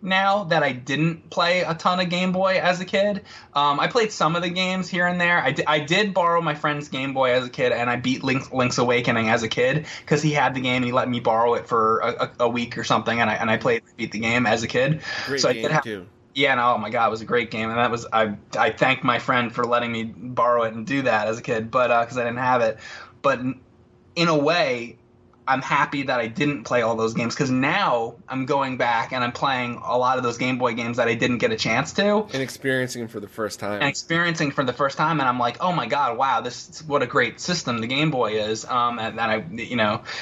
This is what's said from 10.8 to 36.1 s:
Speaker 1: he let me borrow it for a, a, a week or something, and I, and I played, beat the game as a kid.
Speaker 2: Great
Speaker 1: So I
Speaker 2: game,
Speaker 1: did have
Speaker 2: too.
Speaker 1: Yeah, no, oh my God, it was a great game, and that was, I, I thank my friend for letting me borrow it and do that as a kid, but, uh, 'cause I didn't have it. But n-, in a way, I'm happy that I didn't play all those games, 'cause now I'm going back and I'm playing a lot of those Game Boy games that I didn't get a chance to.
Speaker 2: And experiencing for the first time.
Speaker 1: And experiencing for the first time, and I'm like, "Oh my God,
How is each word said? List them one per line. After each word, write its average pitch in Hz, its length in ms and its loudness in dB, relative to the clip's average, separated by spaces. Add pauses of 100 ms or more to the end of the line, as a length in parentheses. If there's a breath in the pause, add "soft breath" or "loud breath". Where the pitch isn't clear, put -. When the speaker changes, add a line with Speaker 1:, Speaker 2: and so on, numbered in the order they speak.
Speaker 1:
he 120 80 -2
let 123 160 0
me 120 120 -2
borrow 117 340 4
it 107 120 -4
for 113 340 4
a, 113 80 0
a, 120 220 -2 (140)
a 120 40 4
week 117 300 -4
or 110 60 -4
something, 117 360 0
and 113 80 2
I, 104 60 0
and 110 160 -2
I 113 60 4
played, 117 260 0 (140)
beat 113 160 -6
the 107 80 -6
game 117 260 2
as 113 160 2
a 113 60 -4
kid. 156 320 2 (260 loud breath)
Speaker 2:
Great 135 140 -2
Speaker 1:
So 143 80 4
I 127 60 2
Speaker 2:
game, 113 80 -6
Speaker 1:
did 151 100 0
have 151 120 2
Speaker 2:
too. 101 220 -8 (280)
Speaker 1:
Yeah, 131 200 2
no, 123 200 4
oh 110 40 2
my 107 120 -6
God, 117 180 2
it - 20 0
was 113 120 -4
a - 40 -10
great 117 240 0
game, 113 180 -4
and 117 100 -2
that 120 120 2
was, 117 220 -4
I, 107 240 2 (200)
I 113 140 2
thank 131 320 0
my 123 160 2
friend 120 340 0
for 120 120 -2
letting 120 260 0
me 113 140 -4
borrow 120 580 0
it 113 120 -2
and 110 120 -10
do 139 160 -2
that 110 240 2
as 113 120 -2
a - 40 -12
kid, 113 300 -4
but, 123 180 4
uh, 117 160 4
'cause 120 100 -10
I 120 60 0
didn't 117 160 -4
have 127 220 4
it. 110 180 4 (440 loud breath)
But 131 180 4
n-, 127 200 -4 (540)
in 170 140 2
a 160 100 4
way, 143 600 0 (520)
I'm 135 120 2
happy 143 400 0
that 127 180 0
I 113 60 -2
didn't 139 380 -2
play 123 180 2
all 113 120 2
those 113 200 0
games, 117 200 -2
'cause 131 160 0
now 131 640 0 (120)
I'm 131 160 -6
going 135 320 0
back 120 380 0
and 123 100 -2
I'm 123 80 -2
playing 127 500 -2
a 120 140 -2
lot 127 220 2
of 127 40 -2
those 117 140 -2
Game 127 220 -2
Boy 120 160 0
games 117 240 -4
that 117 100 2
I 117 60 2
didn't 123 240 0
get 113 140 2
a 110 40 -2
chance 120 380 -2
to. 208 400 2
Speaker 2:
And 135 80 -2
experiencing 127 640 -4
for 110 100 -12
the 98 100 -10
first 107 300 -6
time. 104 220 -4
Speaker 1:
And 143 80 0
experiencing 165 640 -2
for 143 120 -2
the 127 120 -2
first 139 240 0
time, 156 220 2
and 135 60 0
I'm 123 120 2
like, 120 240 0
"Oh 180 100 2
my 131 140 -2
God, 123 320 0